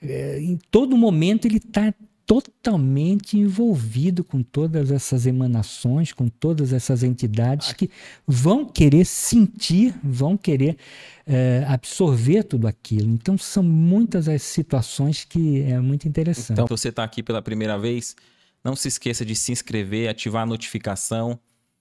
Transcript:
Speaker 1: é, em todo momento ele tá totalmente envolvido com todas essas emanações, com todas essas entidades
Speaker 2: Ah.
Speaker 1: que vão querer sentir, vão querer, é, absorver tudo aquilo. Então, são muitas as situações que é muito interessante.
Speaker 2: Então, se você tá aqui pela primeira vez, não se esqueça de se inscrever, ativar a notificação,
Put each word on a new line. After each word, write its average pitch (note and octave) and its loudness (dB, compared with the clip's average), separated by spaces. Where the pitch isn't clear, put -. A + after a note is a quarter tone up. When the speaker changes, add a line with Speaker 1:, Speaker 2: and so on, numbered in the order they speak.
Speaker 1:
é, C#3 -8
em F3 -4
todo B3+ 4
momento G#3+ 4
ele A3 2
tá G#3 0
totalmente E3+ 0
envolvido F3+ 0
com C3+ -4
todas D3 -2
essas B2+ 0
emanações, B2+ 0
com A#2+ -2
todas D3+ -2
essas B2+ 0
entidades B2 -2
Speaker 2:
Ah. - -10
Speaker 1:
que - -4
vão D#3+ 2
querer D#3 6
sentir, G#3+ 2
vão C#3 0
querer, D3+ 0
é, B2+ 2
absorver C#3 2
tudo A2+ 0
aquilo. G#2+ -2
Então, A#2 0
são - -2
muitas E3+ 2
as D3+ -2
situações - -4
que D3+ -2
é B2+ -2
muito C#3 -2
interessante. D#3 -4
Speaker 2:
Então, A#2 0
se - -4
você A#2 -4
tá A#2 -6
aqui A2+ -8
pela A2+ -4
primeira G#2+ -4
vez, A#2+ -6
não C3 -4
se - -6
esqueça A#2+ -6
de A2 -6
se - -4
inscrever, A2 -4
ativar A2 -4
a - -4
notificação, A2+ -6